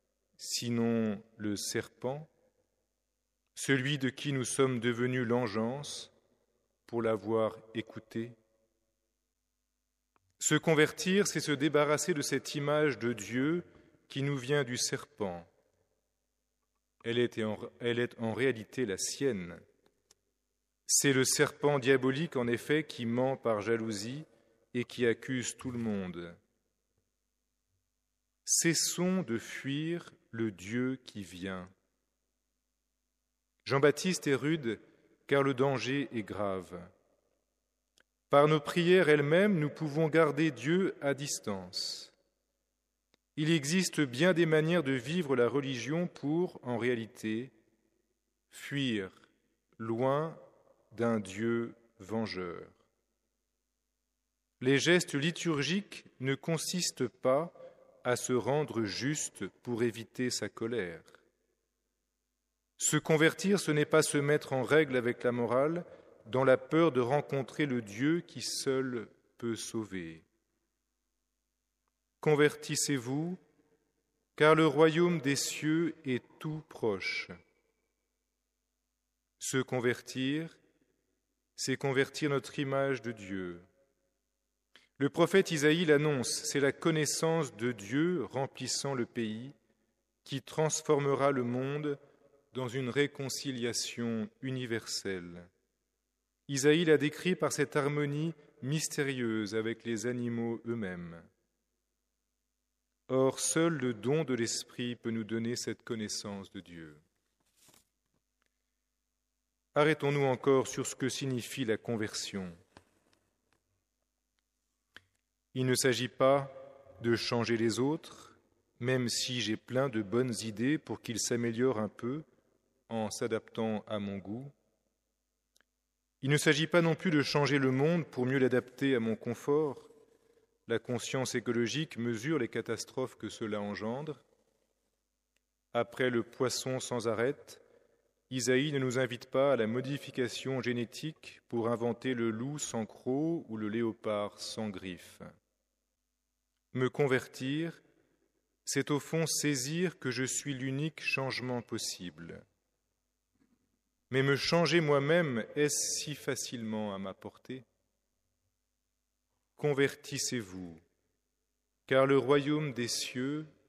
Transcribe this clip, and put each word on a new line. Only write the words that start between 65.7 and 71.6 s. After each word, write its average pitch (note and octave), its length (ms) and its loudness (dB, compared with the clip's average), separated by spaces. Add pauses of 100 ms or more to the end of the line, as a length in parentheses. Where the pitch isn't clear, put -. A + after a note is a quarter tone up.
dans B2+ 180 0
la C3 140 8
peur D#3+ 340 2
de B2+ 100 2
rencontrer C#3 640 0
le B2 160 0
Dieu B2+ 400 0
qui - 200 -12
seul C3 680 -4 (300)
peut A#2 180 -4
sauver. F#2 680 -8 (2000)